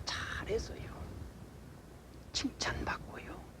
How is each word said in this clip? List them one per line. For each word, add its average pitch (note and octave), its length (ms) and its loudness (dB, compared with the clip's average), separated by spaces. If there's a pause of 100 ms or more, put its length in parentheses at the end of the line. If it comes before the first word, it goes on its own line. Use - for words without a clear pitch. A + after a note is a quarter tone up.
잘해서요, - 800 2 (1500)
칭찬받고요, - 1080 2 (200)